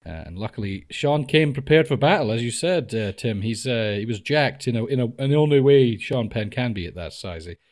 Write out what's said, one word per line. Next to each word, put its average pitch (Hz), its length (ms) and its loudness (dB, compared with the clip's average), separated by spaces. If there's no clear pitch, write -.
Uh, 85 40 -14
and 80 280 -12
luckily, 101 520 -8
Sean 147 360 0
came 151 280 2
prepared 151 340 4
for 139 80 -2
battle, 147 360 2
as 117 120 -2
you 120 80 -4
said, 160 420 -2
uh, 107 200 -2
Tim. 107 280 -4
He's, 113 240 -4
uh, 110 320 -2
he 104 80 -4
was 110 140 -4
jacked 139 480 -2
in 120 80 0
a, 113 100 0
in 135 140 0
a, 123 60 2
an 139 160 0
only 147 280 6
way 131 360 6
Sean 120 320 -2
Penn 107 200 -4
can 123 240 -4
be 92 120 -6
at 82 100 -10
that 82 180 -10
size. 85 320 -12
He, 87 100 -14